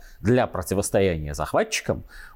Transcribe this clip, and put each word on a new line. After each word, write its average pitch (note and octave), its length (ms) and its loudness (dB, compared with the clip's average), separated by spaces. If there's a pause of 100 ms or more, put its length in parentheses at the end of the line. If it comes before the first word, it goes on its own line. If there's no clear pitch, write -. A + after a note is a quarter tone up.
(220)
для A#2 240 4
противостояния F#2 880 0
захватчикам, C3 680 -2 (320)